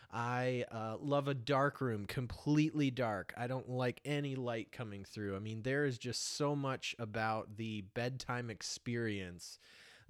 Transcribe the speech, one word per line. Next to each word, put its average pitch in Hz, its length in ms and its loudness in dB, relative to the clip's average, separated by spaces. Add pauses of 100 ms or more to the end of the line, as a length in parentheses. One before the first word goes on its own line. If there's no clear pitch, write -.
(160)
I, 123 560 0
uh, 110 300 -4
love 143 260 2
a 143 60 2
dark 135 480 2
room, 113 240 0
completely 147 840 4
dark. 113 440 0
I 120 120 -2
don't 127 200 -2
like 127 380 0
any 143 300 0
light 120 360 -2
coming 101 340 -8
through. 101 300 -4
I 95 40 -2
mean, 110 240 -4
there 139 220 2
is 127 120 0
just - 380 -4
so 147 200 2
much 135 440 -2
about 110 580 0
the 110 240 -2 (140)
bedtime 123 560 -2
experience 101 1080 -2 (520)